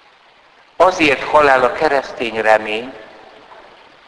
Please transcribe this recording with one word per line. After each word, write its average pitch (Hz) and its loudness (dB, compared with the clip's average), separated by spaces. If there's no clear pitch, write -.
Azért 170 0
hal 151 2
el 131 2
a 120 0
keresztény 131 -4
remény, 110 0